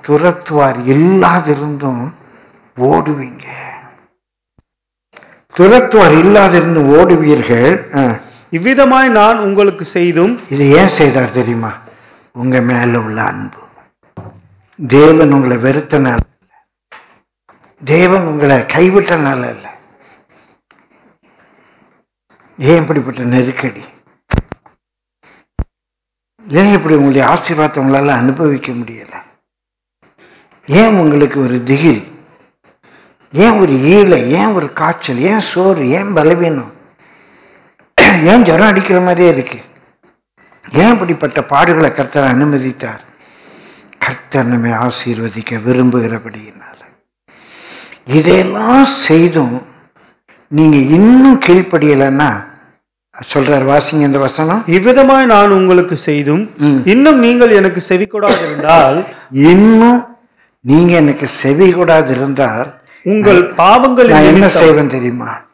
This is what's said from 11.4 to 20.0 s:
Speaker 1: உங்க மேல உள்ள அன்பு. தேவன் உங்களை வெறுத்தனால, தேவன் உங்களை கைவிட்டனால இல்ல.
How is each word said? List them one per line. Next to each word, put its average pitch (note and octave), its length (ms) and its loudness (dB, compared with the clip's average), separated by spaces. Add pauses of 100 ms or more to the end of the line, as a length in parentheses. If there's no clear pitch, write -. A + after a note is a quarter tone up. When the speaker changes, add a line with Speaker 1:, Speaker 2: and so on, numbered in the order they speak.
Speaker 1:
உங்க B2+ 260 -4
மேல A#2+ 400 -2
உள்ள A2 220 -8
அன்பு. - 360 -10 (1300)
தேவன் D3+ 440 4
உங்களை B2+ 260 0
வெறுத்தனால, C3+ 640 -2 (1700)
தேவன் F3+ 360 2
உங்களை D3 380 0
கைவிட்டனால D#3 880 -2
இல்ல. - 260 -18 (2750)